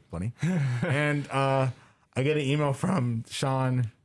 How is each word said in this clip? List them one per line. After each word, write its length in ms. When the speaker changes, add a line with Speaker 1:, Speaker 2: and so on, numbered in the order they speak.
Speaker 1:
Funny. 260
Speaker 2:
<laughs> 500
Speaker 1:
And, 440
uh, 380
I 60
get 160
an 60
email 300
from 540
Sean 640